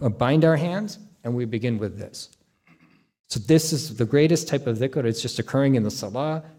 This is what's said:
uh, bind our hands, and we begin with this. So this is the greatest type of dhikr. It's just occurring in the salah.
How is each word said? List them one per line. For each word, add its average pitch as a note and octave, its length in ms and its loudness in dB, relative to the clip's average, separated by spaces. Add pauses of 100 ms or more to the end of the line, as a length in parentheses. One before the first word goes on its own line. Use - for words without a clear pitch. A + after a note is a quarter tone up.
uh, C3 80 2
bind C#3 360 2
our D#3+ 120 4
hands, F#3 420 -4 (240)
and A#2+ 100 -4
we B2 120 -2
begin A#2 340 -2
with G2 180 -6
this. - 320 -14 (1000)
So - 100 -4
this D#3 320 4
is B2 240 -4
the A#2+ 100 0
greatest D#3 420 4
type C#3 200 -2
of A2+ 100 -2
dhikr. C3 280 -2
It's A2+ 160 -2
just - 180 -6
occurring C3+ 360 2
in A2+ 80 2
the G#2 60 0
salah. C#3 540 -6 (160)